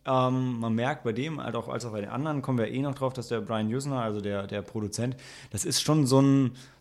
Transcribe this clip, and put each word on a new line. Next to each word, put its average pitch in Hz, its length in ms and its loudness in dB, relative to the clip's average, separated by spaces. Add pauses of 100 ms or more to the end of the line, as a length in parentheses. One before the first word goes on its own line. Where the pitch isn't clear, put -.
ähm, 127 540 2
man 113 160 0
merkt 131 300 0
bei 113 80 0
dem, 139 280 -4
halt 120 140 -4
auch, 117 140 -4
als 123 160 -4
auch 113 80 -6
bei 104 80 -4
den 101 80 -6
anderen, 139 320 -2
kommen 127 160 0
wir 110 100 2
eh 123 140 -2
noch 143 120 -2
drauf, 131 200 -2
dass 120 160 -8
der 117 100 0
Brian 107 300 -2
Yuzna, 135 340 -2
also 107 160 -2
der, 101 280 -2
der 101 140 -4
Produzent, 117 540 -4 (360)
das 107 120 -4
ist 151 180 0
schon 151 240 4
so 131 140 8
ein, 135 320 6 (300)